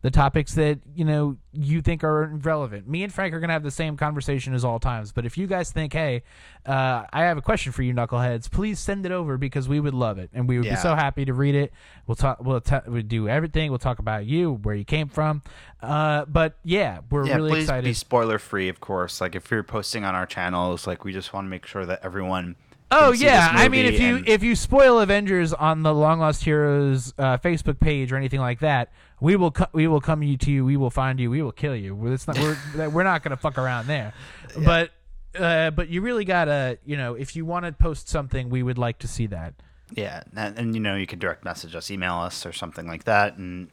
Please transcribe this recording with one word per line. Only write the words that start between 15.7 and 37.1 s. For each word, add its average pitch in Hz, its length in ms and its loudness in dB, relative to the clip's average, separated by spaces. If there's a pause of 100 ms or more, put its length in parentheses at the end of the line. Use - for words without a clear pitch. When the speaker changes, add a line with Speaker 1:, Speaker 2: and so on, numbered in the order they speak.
Speaker 1:
Uh, 151 440 0
but 156 380 -4
yeah, 165 360 -2 (100)
we're 139 160 -2
Speaker 2:
Yeah, - 120 0
Speaker 1:
really 156 140 0
Speaker 2:
please 156 120 0
Speaker 1:
excited. 131 220 -2
Speaker 2:
be 120 80 -2
spoiler 113 440 0
free, 95 300 -2
of 90 140 -6
course. 90 400 -4
Like, 90 120 -4
if 92 160 -10
you're 107 140 0
posting 107 400 -6
on 95 100 -2
our 92 120 -2
channels, 90 600 -2
like, 87 180 -6
we 95 80 -8
just 95 180 -10
wanna 98 160 -8
make 92 180 -12
sure 95 200 -8
that 92 180 -6
everyone 92 520 -4 (360)
Speaker 1:
Oh, 294 200 8
Speaker 2:
can 240 80 2
see 285 60 2
Speaker 1:
yeah. 180 260 8
Speaker 2:
this 185 100 6
Speaker 1:
I 254 60 8
mean, 262 180 4
Speaker 2:
movie 226 100 4
Speaker 1:
if 220 60 6
you, 247 160 4
Speaker 2:
and - 120 -2
Speaker 1:
if 214 140 6
you 233 120 4
spoil 254 440 8
Avengers 190 540 2
on 156 300 2
the 156 100 4
Long 156 260 4
Lost 156 240 2
Heroes, 143 720 2
uh, 131 220 2
Facebook 160 400 0
page 135 320 4
or 135 60 0
anything 135 220 -2
like 123 200 -2
that, 139 320 2 (280)
we 165 160 4
will 175 160 4
co-, 180 220 2
we 156 140 4
will 151 140 4
come 151 200 0
you 143 160 2
to 143 140 0
you. 135 120 2
We 139 140 2
will 127 140 0
find 131 280 0
you. 120 120 0
We 151 100 0
will 123 100 -4
kill 147 240 -4
you. 98 200 -6
Well, 117 180 -2
it's - 140 -4
not, 151 100 -4
we're, 147 520 -2
Speaker 2:
<laughs> - 0 -
Speaker 1:
we're 165 140 2
not 180 200 2
gonna 139 140 -4
fuck 147 200 -4
around 123 300 -2
there. 127 260 -4 (440)
Speaker 2:
Yeah. 156 60 -2
Speaker 1:
But, 165 280 4 (500)
uh, 165 300 2
but 160 180 -2
you 175 120 -2
really 226 240 -2
gotta, 147 600 0
you 147 100 -6
know, 123 200 -4